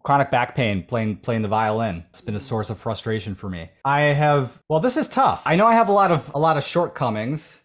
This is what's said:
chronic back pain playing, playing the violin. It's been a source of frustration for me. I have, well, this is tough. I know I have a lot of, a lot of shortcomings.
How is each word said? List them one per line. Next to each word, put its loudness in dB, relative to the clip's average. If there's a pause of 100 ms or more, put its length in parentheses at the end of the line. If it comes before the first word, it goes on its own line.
chronic 2
back 0
pain 0
playing, -4
playing -4
the -2
violin. -2
It's -20
been -8
a -8
source -6
of -8
frustration -6
for -12
me. -10 (160)
I 2
have, 2
well, 0
this 0
is 0
tough. 2
I 2
know 4
I 6
have 4
a 4
lot 4
of, 0
a -4
lot 2
of -2
shortcomings. -4